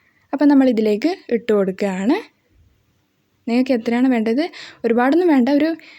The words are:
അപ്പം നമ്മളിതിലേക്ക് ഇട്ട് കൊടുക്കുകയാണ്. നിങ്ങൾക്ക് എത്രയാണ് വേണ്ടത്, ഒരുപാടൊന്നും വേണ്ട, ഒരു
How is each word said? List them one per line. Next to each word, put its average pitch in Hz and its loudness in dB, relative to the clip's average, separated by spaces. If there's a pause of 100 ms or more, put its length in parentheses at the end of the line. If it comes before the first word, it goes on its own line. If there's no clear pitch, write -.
(320)
അപ്പം 285 2
നമ്മളിതിലേക്ക് 262 2 (160)
ഇട്ട് 233 -2
കൊടുക്കുകയാണ്. 196 -2 (1300)
നിങ്ങൾക്ക് 254 0
എത്രയാണ് 240 -2
വേണ്ടത്, 233 -2 (340)
ഒരുപാടൊന്നും 262 2
വേണ്ട, 262 2
ഒരു 294 0 (240)